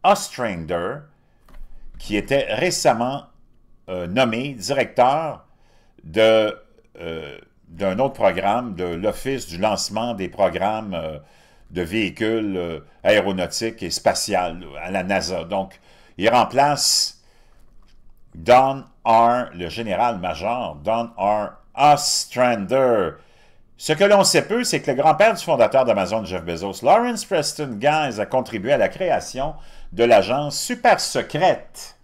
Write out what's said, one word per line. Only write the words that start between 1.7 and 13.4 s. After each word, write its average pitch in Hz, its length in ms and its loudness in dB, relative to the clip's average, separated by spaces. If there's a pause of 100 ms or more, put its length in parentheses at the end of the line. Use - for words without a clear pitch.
qui - 180 -4
était 120 380 0
récemment, 131 720 0 (640)
euh, 90 180 -6
nommé 123 480 -2
directeur 135 920 0 (580)
de, 110 520 2 (440)
euh, 80 380 -10 (280)
d'un 92 320 -4
autre 135 160 0
programme, 101 600 0
de 90 80 -4
l'Office 101 640 -4
du 85 100 -12
lancement 107 560 -2
des 95 140 -6
programmes, 98 680 -2
euh, 78 240 -8 (520)
de 87 120 -4
véhicules, 107 760 -2
euh, 82 240 -6 (220)
aéronautiques 98 800 0